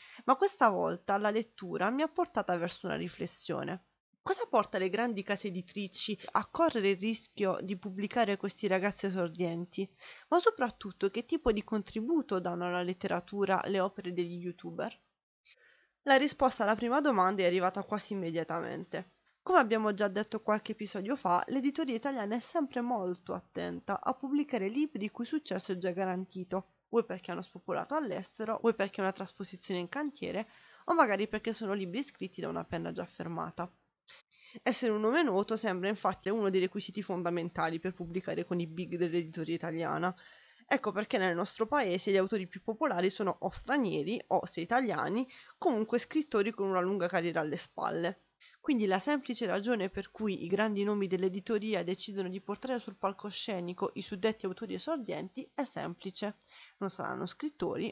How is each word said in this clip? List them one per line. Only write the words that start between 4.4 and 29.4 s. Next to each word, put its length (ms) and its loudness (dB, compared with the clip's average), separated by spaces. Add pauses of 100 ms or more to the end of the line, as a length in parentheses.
porta 320 2
le 140 0
grandi 320 -2
case 240 -2
editrici 720 -4 (140)
a 140 2
correre 440 2
il 80 2
rischio 640 -2
di 160 -4
pubblicare 580 0
questi 300 -4
ragazzi 400 0
esordienti? 840 -2 (400)
Ma 120 6
soprattutto 680 0
che 160 -4
tipo 260 0
di 140 2
contributo 760 0
danno 280 -2
alla 160 0
letteratura 840 0
le 160 2
opere 320 -2
degli 300 -2
youtuber? 580 -6 (1040)
La 140 8
risposta 480 4
alla 120 4
prima 240 2
domanda 420 4
è 40 8
arrivata 360 2
quasi 300 -4
immediatamente. 1000 -4 (360)
Come 120 10
abbiamo 340 4
già 140 2
detto 340 -2
qualche 300 0
episodio 440 -4
fa, 300 2
l'editoria 480 0
italiana 420 -2
è 20 0
sempre 440 -2
molto 500 -2
attenta 640 -4
a 140 -2
pubblicare 560 0
libri 360 -2
il 60 -2
cui 140 -6
successo 480 -4
è 60 -4
già 120 -2
garantito, 840 -4 (180)
vuoi 160 4
perché 240 -10
hanno 100 -6
spopolato 540 -6
all'estero, 680 -4
vuoi 140 4
perché 240 -4
è 60 0
una 80 0
trasposizione 680 -6